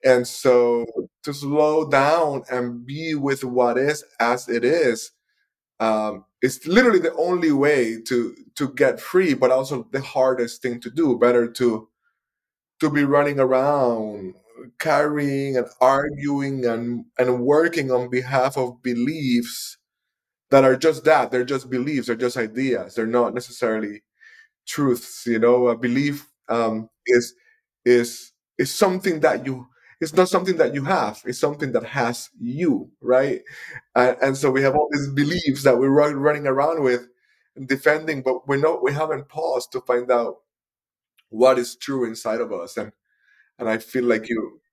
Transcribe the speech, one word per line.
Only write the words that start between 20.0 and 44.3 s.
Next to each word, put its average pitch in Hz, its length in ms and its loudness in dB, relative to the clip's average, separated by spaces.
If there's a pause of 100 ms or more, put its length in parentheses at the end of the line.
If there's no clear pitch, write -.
that 135 120 8
are 131 140 4
just 156 280 0
that. 147 260 4
They're 123 140 -2
just 127 240 -6
beliefs. 127 380 -4
They're 120 80 -2
just 123 220 -4
ideas. 113 580 -4
They're 113 120 -2
not 117 260 2
necessarily 110 680 -6 (640)
truths, - 600 -2
you 117 120 0
know? 123 300 4
A 117 80 0
belief, 139 500 -2 (220)
um, 110 400 -2 (180)
is, 123 280 2 (500)
is, 120 480 2 (240)
is 139 160 -2
something 185 480 0
that 143 240 0
you, 127 220 -10 (340)
it's 156 140 -8
not 185 140 4
something 185 280 -2
that 139 180 2
you 143 100 -4
have. 113 400 -2
It's 123 140 -8
something 147 340 -4
that 117 120 0
has 123 440 -4 (100)
you, 135 520 -2 (100)
right? 127 400 0 (540)
And, 123 260 4
and 135 160 0
so 139 140 0
we 135 120 0
have 135 120 2
all 151 160 0
these 139 180 -4
beliefs 143 540 -2
that 127 160 6
we're 135 100 2
run-, 147 280 4
running 147 300 0
around 147 360 0
with 123 240 0 (480)
and 135 120 -14
defending, 151 560 0
but 127 240 -2
we're 139 100 0
not, 151 260 0
we 131 100 0
haven't 151 360 -6
paused 151 440 -6
to 127 80 -6
find 123 300 -2
out 120 260 0 (920)
what 123 300 4
is 120 160 -6
true 131 300 -6
inside 113 360 -6
of 110 120 -6
us. 87 240 -10
And, 107 140 -10 (680)
and 113 100 -4
I 110 100 0
feel 123 260 -4
like 110 240 0
you - 320 -6 (100)